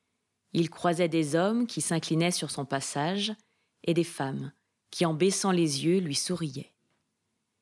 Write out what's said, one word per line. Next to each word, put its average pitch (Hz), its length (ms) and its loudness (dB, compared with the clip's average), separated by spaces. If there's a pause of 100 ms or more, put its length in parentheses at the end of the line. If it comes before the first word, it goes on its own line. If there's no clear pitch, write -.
(540)
Il 165 160 2
croisait 175 400 0
des 151 260 0
hommes 226 320 2
qui 156 140 -4
s'inclinaient 165 500 0
sur 160 200 -4
son 143 120 -6
passage 175 720 -2 (500)
et 170 100 2
des 165 120 2
femmes 139 480 -6 (360)
qui, - 160 0
en 160 80 2
baissant 190 380 2
les 156 320 2
yeux, 175 160 4
lui 151 160 -2
souriaient. 160 580 -4 (880)